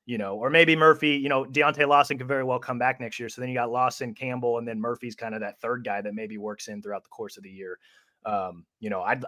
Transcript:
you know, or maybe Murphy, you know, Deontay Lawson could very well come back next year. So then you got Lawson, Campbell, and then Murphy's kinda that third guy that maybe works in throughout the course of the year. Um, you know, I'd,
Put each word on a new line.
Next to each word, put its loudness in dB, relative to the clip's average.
you -6
know, -2
or 0
maybe 8
Murphy, 6
you 0
know, 0
Deontay 2
Lawson 6
could -10
very 0
well 0
come -6
back 0
next -10
year. -8
So -14
then -6
you -4
got -2
Lawson, -2
Campbell, -2
and -6
then -6
Murphy's -6
kinda -8
that -10
third -4
guy -4
that -6
maybe -10
works -10
in -10
throughout -8
the -20
course -12
of -20
the -20
year. -14
Um, -6
you -8
know, -4
I'd, 0